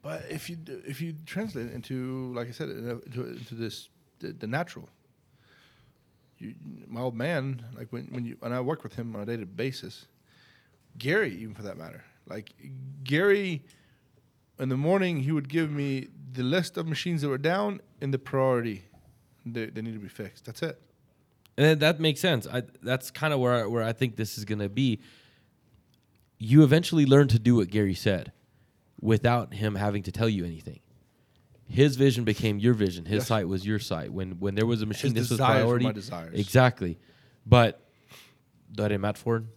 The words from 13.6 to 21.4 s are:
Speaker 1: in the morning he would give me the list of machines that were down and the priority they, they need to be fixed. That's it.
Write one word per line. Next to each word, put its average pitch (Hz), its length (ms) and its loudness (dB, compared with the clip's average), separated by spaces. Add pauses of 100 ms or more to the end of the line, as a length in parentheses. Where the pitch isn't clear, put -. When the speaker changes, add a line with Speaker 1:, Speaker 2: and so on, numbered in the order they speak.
Speaker 1:
in 131 100 -2
the 131 80 0
morning 170 440 2
he 143 100 -2
would 147 180 -2
give 156 220 -2
me 139 360 -4 (260)
the 127 100 -4
list 170 340 0
of 165 100 -4
machines 160 340 -2
that 143 80 -2
were 131 80 -2
down 190 420 0 (220)
and 139 120 -2
the 139 60 -2
priority 123 640 0 (640)
they, 117 220 -6
they 110 140 -10
need 113 120 -8
to 107 60 -10
be 98 100 -14
fixed. - 360 -16
That's - 180 -12
it. - 180 -8 (720)